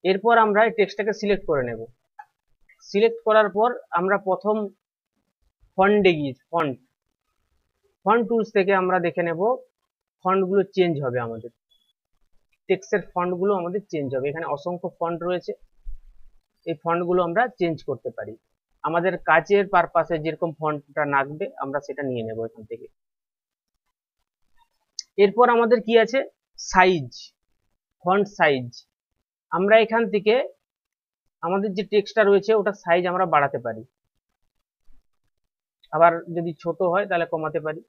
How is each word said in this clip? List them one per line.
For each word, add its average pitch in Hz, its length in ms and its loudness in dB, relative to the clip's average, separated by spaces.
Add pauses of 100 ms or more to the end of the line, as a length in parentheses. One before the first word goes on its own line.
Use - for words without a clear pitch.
এরপর 196 340 2
আমরা 214 280 4
এই 220 120 0
টেক্সটটাকে 208 360 -2
সিলেক্ট 202 320 -2
করে 143 180 0
নেব। 113 220 -8 (960)
সিলেক্ট 226 440 0
করার 214 240 4
পর 220 300 0 (120)
আমরা 190 260 0
প্রথম 202 500 -2 (1080)
ফন্টে 190 380 4
গিয়ে 143 200 -4 (180)
font, 151 280 -2 (1200)
font 220 240 2
tools 226 260 -2
থেকে 196 220 2
আমরা 185 240 2
দেখে 170 240 -2
নেব 180 340 -2 (680)
ফন্টগুলো 190 400 2
change 175 400 0
হবে 123 160 -2
আমাদের, 117 300 -8 (1160)
টেক্সটের 190 320 -2 (140)
ফন্টগুলো 180 420 -2
আমাদের 180 340 -4
change 139 260 -4
হবে। 135 140 -2
এখানে 160 160 -8
অসংখ্য 170 440 -6 (100)
font 170 240 -6
রয়েছে, 180 280 -6 (1120)
এই 165 80 -4 (100)
ফন্টগুলো 175 400 0
আমরা 190 240 0
change 165 360 -4
করতে 127 260 -8
পারি। 110 260 -14 (460)
আমাদের 170 360 -2
কাজের 180 500 2
পারপাসে 170 520 0
যেরকম 156 400 -4
ফন্টটা 151 460 -4
লাগবে 143 520 -2
আমরা 139 220 -6
সেটা 143 240 -10
নিয়ে 123 200 -4
নেব 113 220 -8
এখান 113 200 -16
থেকে। - 220 -16 (2250)
এরপর 208 320 6
আমাদের 233 320 4
কি 226 180 4
আছে? 226 240 2 (340)
Size, 185 760 0 (680)
fund 196 240 0
size। 139 580 -2 (640)
আমরা 202 300 4
এখান 220 300 0
থেকে 208 380 0 (960)
আমাদের 196 320 -2
যে 202 100 -6
টেক্সটটা 208 400 0
রয়েছে 202 300 4
ওটার 208 200 0
size 180 340 0
আমরা 180 180 0
বাড়াতে 147 320 2
পারি, 113 260 -8 (2000)
আবার 165 340 4
যদি 170 340 -6
ছোট 170 220 -6
হয় 185 240 0
তাহলে 175 200 -2
কমাতে 160 340 -6
পারি। 156 280 -8